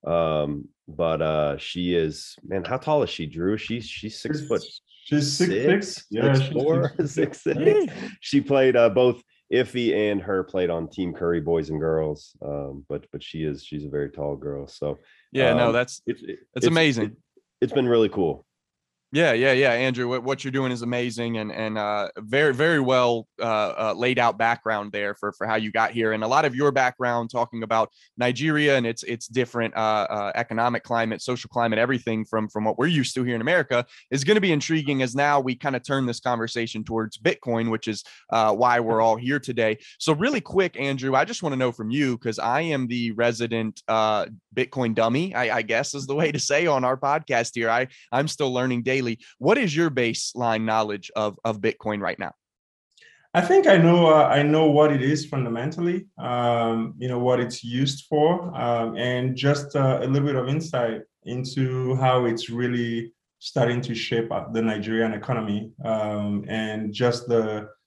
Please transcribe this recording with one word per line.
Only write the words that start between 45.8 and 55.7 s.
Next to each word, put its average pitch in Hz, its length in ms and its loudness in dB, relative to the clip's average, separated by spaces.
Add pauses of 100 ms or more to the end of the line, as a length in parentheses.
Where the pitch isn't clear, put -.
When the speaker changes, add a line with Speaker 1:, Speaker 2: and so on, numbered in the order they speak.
Speaker 3:
is 139 120 -10
the 135 80 -4
way 156 160 2
to 147 80 -4
say 147 280 0
on 139 180 2
our 131 140 0
podcast 139 560 0
here. 113 160 0
I, 123 160 2 (260)
I'm 139 160 2
still 139 240 -2
learning 123 300 0
daily. 131 160 0 (400)
What 190 200 4
is 180 180 0
your 165 140 2
baseline 117 760 0
knowledge 107 500 -2
of, 107 300 -2
of 110 160 -2
Bitcoin 107 400 -2
right 92 180 -4
now? 87 140 -8 (1000)
Speaker 2:
I 175 80 4
think 359 280 6
I 196 80 10
know, 170 320 8
uh, 156 160 8
I 143 180 4
know 156 260 6
what 147 220 6
it 135 120 2
is 143 220 0
fundamentally, 147 840 -4 (100)